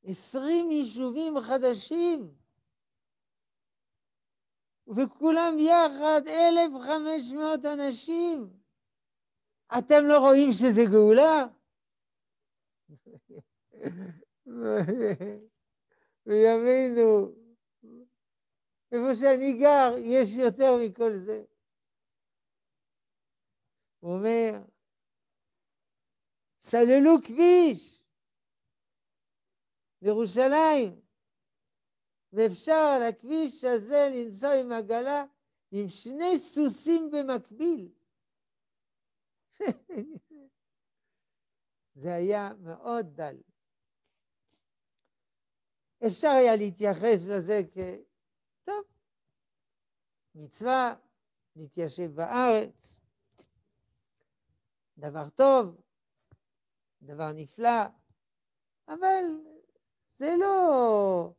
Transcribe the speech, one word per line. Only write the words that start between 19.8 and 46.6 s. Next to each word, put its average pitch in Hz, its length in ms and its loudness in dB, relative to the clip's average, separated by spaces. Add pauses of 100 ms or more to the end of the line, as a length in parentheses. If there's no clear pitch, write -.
יש 240 360 0
יותר 254 380 2 (140)
מכל 214 400 -4
זה. 214 180 -10 (2500)
הוא 175 140 -10
אומר, 214 500 -4 (2000)
סללו 262 480 6 (140)
כביש 330 760 4 (2000)
לירושלים, 233 1000 0 (1300)
ואפשר 285 600 0
על 247 140 0
הכביש 285 540 -8
הזה 254 500 0
לנסוע 240 460 -4
עם 247 120 -6
עגלה, 240 540 -4 (460)
עם 202 160 -8
שני 302 500 -4
סוסים 302 720 -4
במקביל. 269 800 -6 (1700)
<laughs> 311 600 -10 (1800)
זה 175 120 -8
היה 196 360 -4 (100)
מאוד 190 460 -10
דל. 147 320 -14 (2750)
אפשר 254 220 -2
היה 254 260 6
להתייחס 202 720 -2